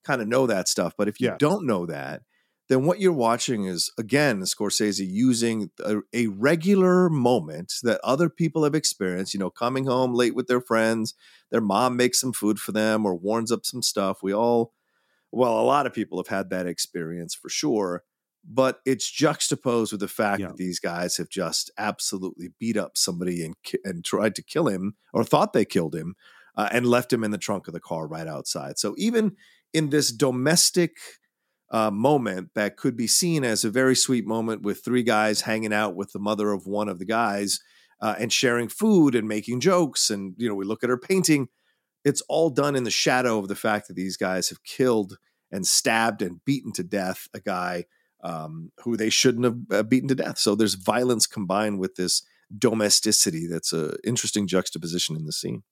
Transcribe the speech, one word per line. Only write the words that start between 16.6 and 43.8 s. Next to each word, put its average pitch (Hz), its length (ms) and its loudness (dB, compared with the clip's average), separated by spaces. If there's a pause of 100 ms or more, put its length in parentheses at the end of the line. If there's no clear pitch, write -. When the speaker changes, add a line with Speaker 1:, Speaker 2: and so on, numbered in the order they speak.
Speaker 1:
experience 85 680 -8
for - 140 -16
sure, 101 540 -2 (440)
but 127 380 0
it's 131 260 -2
juxtaposed 127 800 0
with 101 80 -8
the 95 80 -4
fact 101 320 0
Speaker 2:
Yeah. 92 80 -6
Speaker 1:
that 76 100 -14
these 90 220 -6
guys 87 380 -4
have 85 120 -6
just - 480 -4
absolutely 95 800 -6
beat 113 200 -2
up 87 200 -4
somebody 87 460 -2
and 80 200 -10
ki-, - 200 -6
and 90 220 -8
tried 101 300 0
to - 80 -10
kill 151 260 -2
him 95 260 -4 (180)
or 113 120 2
thought 156 260 2
they 113 140 2
killed 82 280 -2
him, 82 220 -8 (400)
uh, 104 160 -2
and 123 140 2
left 120 260 4
him 113 140 2
in 104 60 -2
the 104 60 -4
trunk 98 300 -4
of 82 60 -12
the 85 80 -10
car 80 260 -6
right 80 200 -8
outside. 69 520 -8
So 101 180 -2
even 220 380 2 (380)
in 156 160 2
this 143 240 2
domestic, 139 840 2 (720)
uh, 110 200 4
moment 104 640 2
that 104 220 0
could 127 220 -2
be 113 100 -2
seen 160 380 2
as 110 180 0
a 113 60 0
very 127 260 4
sweet 120 320 2
moment 113 340 -2
with 101 220 -4
three 120 200 0
guys 107 380 2
hanging 110 300 -2
out 104 240 0
with 95 160 -8
the 98 80 -10
mother 104 320 0
of 95 160 -4
one 104 220 -4
of 87 100 -8
the 92 60 -10
guys, 104 560 -2 (400)
uh, 104 180 -2
and 113 140 -2
sharing 120 340 2
food 170 480 4
and 107 120 2
making 110 340 -4
jokes. 175 480 2
And, 98 280 -4
you 117 120 -2
know, 101 60 -2
we 98 100 -4
look 107 180 -4
at 120 60 0
her 123 80 2
painting. 151 500 2 (560)
It's 143 240 0
all 160 220 2
done 143 260 0
in 127 80 0
the 107 80 -2
shadow 127 480 2
of 98 80 -6
the 98 80 -4
fact 107 320 -2